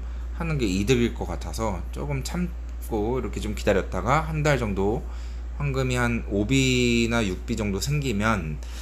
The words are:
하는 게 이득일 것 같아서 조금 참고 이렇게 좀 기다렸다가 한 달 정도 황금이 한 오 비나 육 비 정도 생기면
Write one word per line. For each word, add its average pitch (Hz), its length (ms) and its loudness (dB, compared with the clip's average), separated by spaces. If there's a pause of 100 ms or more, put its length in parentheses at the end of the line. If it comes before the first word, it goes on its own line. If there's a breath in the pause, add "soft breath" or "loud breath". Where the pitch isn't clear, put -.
(340 loud breath)
하는 160 240 -2
게 120 80 0
이득일 107 480 4
것 95 120 -6
같아서 87 560 -4 (120)
조금 139 280 -4
참고 127 1000 -4
이렇게 104 200 -4
좀 104 160 -4
기다렸다가 98 640 2
한 156 240 -2
달 143 160 4
정도 104 420 0 (560 loud breath)
황금이 131 380 0
한 117 340 0
오 104 160 2
비나 120 800 4
육 90 200 -2
비 117 100 -2
정도 101 240 0
생기면 107 760 0 (240 loud breath)